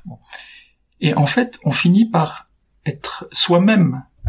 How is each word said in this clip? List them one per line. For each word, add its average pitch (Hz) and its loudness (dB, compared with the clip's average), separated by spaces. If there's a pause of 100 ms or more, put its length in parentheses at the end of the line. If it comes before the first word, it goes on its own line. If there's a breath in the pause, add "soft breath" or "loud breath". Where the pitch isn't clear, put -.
Bon. 127 -16 (840 loud breath)
Et 156 0
en 143 2
fait, 240 -2
on 151 -2
finit 196 2
par - -4 (380)
être - -10
soi-même, 175 2 (260)